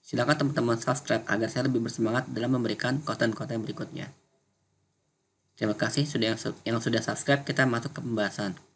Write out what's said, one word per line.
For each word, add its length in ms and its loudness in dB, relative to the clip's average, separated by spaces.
silakan 320 2
teman-teman 480 0
subscribe 480 0
agar 160 2
saya 240 0
lebih 80 4
bersemangat 480 0
dalam 320 0
memberikan 400 0
konten-konten 640 -2
berikutnya. 480 -8
Terima 240 0
kasih 240 0
sudah 320 0
yang 80 -8
su-, 240 -4
yang 160 0
sudah 160 2
subscribe. 480 2
Kita 160 2
masuk 320 0
ke 80 -8
pembahasan. 560 -2